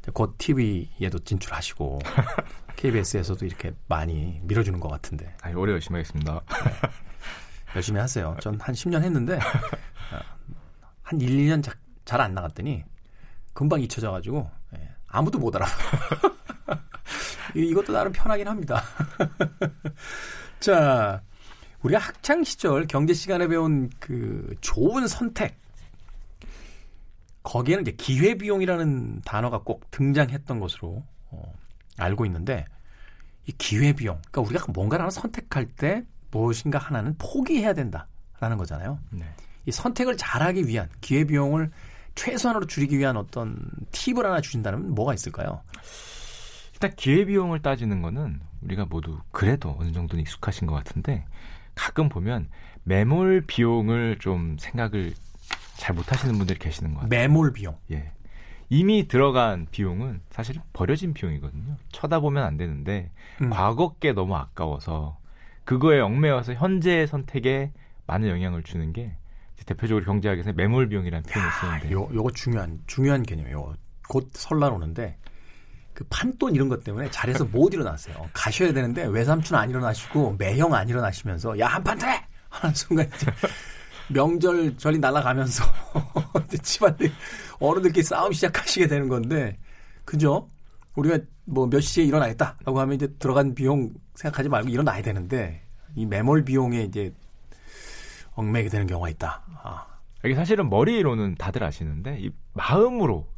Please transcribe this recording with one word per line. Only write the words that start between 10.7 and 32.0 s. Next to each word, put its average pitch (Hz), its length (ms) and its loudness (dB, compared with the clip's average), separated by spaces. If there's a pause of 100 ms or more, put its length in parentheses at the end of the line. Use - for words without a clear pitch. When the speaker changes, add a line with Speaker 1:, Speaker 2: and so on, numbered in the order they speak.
Speaker 1:
한 160 180 -2
일, 123 100 2
이 139 180 6
년 156 140 4
자-, - 100 -6 (320)
잘 123 160 0
안 104 140 2
나갔더니 92 500 -6 (680)
금방 151 260 2
잊혀져가지고, 107 680 -4 (300)
예, 80 100 -10 (200)
아무도 156 320 2
못 117 160 0
알아봐요. - 1200 0
<laughs> - 800 -8
이-, 165 140 2
이것도 196 220 2
나름 190 200 2
편하긴 202 340 6
합니다. 170 360 0 (840)
<laughs> - 920 -12
자, 131 600 6 (600)
우리가 175 180 4
학창 - 440 0
시절 156 420 2
경제 151 280 4
시간에 175 340 0
배운 160 420 2 (100)
그 110 600 -6
좋은 269 460 4
선택, 233 520 -2 (1800)
거기에는 160 400 0
이제 120 100 -2
기회비용이라는 165 1300 2
단어가 113 360 -2
꼭 - 320 -6
등장했던 139 720 0
것으로, 92 440 -8 (260)
어, - 220 -14 (460)
알고 98 280 0